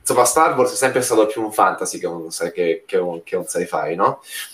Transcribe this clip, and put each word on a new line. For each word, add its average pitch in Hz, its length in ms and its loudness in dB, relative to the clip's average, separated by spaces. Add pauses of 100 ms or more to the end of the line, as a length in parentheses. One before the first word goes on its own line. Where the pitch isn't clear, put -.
insomma, - 240 2
Star 160 320 4
Wars 123 160 2
è - 40 -10
sempre 127 260 2
stato 110 240 4
più 113 180 -6
un 107 80 -6
fantasy 92 460 0
che - 80 -8
un, 82 240 -8
sai, 85 200 -6
che, 85 360 -2
che 95 100 -4
un, 87 260 -2
che - 140 -8
un 87 100 -4
sci-fi, 82 480 -4
no? - 280 0 (300)